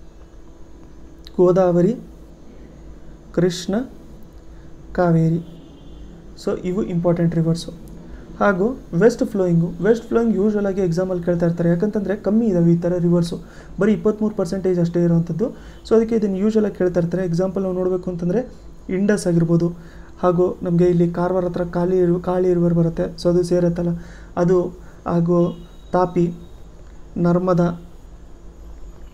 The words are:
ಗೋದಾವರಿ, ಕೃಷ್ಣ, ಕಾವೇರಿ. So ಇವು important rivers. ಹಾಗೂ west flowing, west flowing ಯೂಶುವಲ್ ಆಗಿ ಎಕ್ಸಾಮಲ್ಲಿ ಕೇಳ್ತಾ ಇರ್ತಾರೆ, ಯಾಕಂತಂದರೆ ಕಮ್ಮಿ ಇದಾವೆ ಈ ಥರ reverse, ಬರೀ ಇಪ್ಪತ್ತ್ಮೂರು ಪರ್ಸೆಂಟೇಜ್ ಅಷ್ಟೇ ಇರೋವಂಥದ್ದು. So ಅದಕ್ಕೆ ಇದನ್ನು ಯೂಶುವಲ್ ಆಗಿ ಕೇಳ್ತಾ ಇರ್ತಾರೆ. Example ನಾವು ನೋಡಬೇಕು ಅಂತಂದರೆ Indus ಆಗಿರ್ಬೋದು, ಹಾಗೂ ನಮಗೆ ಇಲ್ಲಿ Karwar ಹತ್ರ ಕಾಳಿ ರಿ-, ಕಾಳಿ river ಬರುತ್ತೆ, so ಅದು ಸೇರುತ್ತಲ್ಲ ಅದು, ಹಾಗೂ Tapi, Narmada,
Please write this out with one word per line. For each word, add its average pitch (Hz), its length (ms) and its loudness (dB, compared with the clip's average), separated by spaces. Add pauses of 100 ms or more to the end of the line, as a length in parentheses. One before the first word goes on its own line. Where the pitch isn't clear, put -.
(1400)
ಗೋದಾವರಿ, 180 600 4 (1400)
ಕೃಷ್ಣ, 180 400 0 (1200)
ಕಾವೇರಿ. 165 480 2 (1040)
So - 160 -4
ಇವು 185 220 -2
important 170 520 0
rivers. - 580 -2 (480)
ಹಾಗೂ 202 400 2 (140)
west 226 300 4
flowing, 170 600 0
west 226 220 2
flowing 226 300 2
ಯೂಶುವಲ್ 208 300 2
ಆಗಿ 196 140 -2
ಎಕ್ಸಾಮಲ್ಲಿ 180 420 0
ಕೇಳ್ತಾ 175 240 0
ಇರ್ತಾರೆ, 170 220 0
ಯಾಕಂತಂದರೆ 196 480 0
ಕಮ್ಮಿ 214 300 2
ಇದಾವೆ 170 260 4
ಈ 170 40 6
ಥರ 175 220 0
reverse, 170 420 2 (400)
ಬರೀ 214 120 4
ಇಪ್ಪತ್ತ್ಮೂರು 208 420 0
ಪರ್ಸೆಂಟೇಜ್ 185 460 -2
ಅಷ್ಟೇ 170 240 2
ಇರೋವಂಥದ್ದು. 170 440 2 (400)
So 226 80 4
ಅದಕ್ಕೆ 226 200 2
ಇದನ್ನು 202 200 0
ಯೂಶುವಲ್ 214 300 2
ಆಗಿ 196 80 -4
ಕೇಳ್ತಾ 180 260 2
ಇರ್ತಾರೆ. 170 240 -2
Example 185 380 -2
ನಾವು 185 120 -2
ನೋಡಬೇಕು 185 360 -2
ಅಂತಂದರೆ 180 400 -2 (380)
Indus 196 380 0
ಆಗಿರ್ಬೋದು, 170 420 2 (500)
ಹಾಗೂ 180 440 2
ನಮಗೆ 175 220 4
ಇಲ್ಲಿ 170 260 4
Karwar 180 340 0
ಹತ್ರ 180 200 -2
ಕಾಳಿ 175 400 0
ರಿ-, 175 180 2
ಕಾಳಿ 185 320 2
river 170 200 2
ಬರುತ್ತೆ, 165 280 2
so - 260 -2
ಅದು 175 140 4
ಸೇರುತ್ತಲ್ಲ 175 460 0 (480)
ಅದು, 175 320 2 (380)
ಹಾಗೂ 170 520 2 (340)
Tapi, 175 420 2 (840)
Narmada, 175 680 2 (1300)